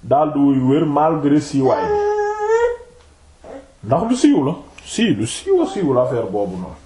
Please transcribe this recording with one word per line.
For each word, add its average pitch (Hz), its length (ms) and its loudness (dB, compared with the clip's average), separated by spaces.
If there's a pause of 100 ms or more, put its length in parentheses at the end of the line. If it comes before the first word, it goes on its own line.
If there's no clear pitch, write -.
daal 147 320 0
di 143 60 -2
wuy 139 180 4 (120)
wér 156 160 4
malgré 147 540 2
siiwaay 131 460 0
bi. 415 120 0 (1900)
Ndax 131 260 -2
lu 247 60 2
siiw 254 300 4
la, 151 80 -2 (320)
si 208 280 0
lu 107 140 -2
siiw 381 340 0
a 320 60 2
siiw 160 260 -2
la 123 80 4
affaire 123 300 -2
boobu 95 260 -4
noonu 82 180 -12 (100)